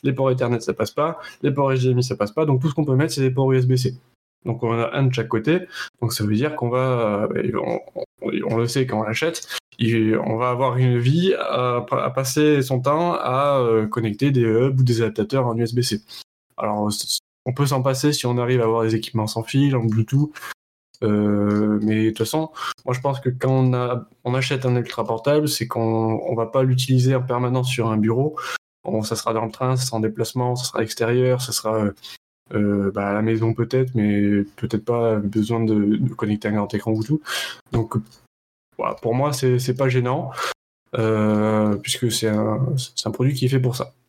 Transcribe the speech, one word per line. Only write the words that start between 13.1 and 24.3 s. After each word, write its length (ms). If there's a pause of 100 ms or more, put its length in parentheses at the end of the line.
à, 480
euh, 260
connecter 440
des 140
hubs 360
ou 20
des 200
adaptateurs 440
en 120
U 40
S 120
B 80
C. 180 (560)
Alors, 340
c-, 280 (260)
on 80
peut 140
s'en 160
passer 300
si 140
on 120
arrive 220
à 40
avoir 200
des 100
équipements 320
sans 160
fil, 340
en 80
Bluetooth, 460 (720)
euh, 800
mais 220
de 60
toute 80
façon, 320 (340)
moi 100
je 60
pense 200
que 100
quand 200
on 240
a, 340 (160)
on 100